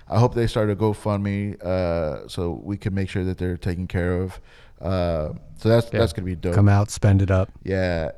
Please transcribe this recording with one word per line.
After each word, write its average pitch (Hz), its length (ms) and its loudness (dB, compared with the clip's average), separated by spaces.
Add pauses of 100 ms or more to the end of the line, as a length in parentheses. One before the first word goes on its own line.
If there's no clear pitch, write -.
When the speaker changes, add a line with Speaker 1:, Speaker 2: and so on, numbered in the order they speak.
Speaker 1:
I 95 120 0
hope 123 140 4
they 117 140 2
start 107 220 0
a 101 60 0
GoFundMe, 101 880 -2
uh, 85 640 -2
so 85 360 -6
we 98 140 -6
can 98 160 -4
make 95 160 -2
sure 92 160 -2
that 92 120 -4
they're 90 200 -4
taken 90 300 -4
care 90 340 0
of. 92 180 -6 (420)
Uh, 85 520 -2 (240)
so 107 120 0
that's, 117 220 4
Speaker 2:
Yeah. 113 80 0
Speaker 1:
that's 92 140 2
gonna 92 120 -6
be 92 100 -4
dope. 87 200 -4
Speaker 2:
Come 101 140 6
out, 101 200 4
spend 98 320 4
it 92 100 2
up. 95 180 2 (140)
Speaker 1:
Yeah, 90 540 0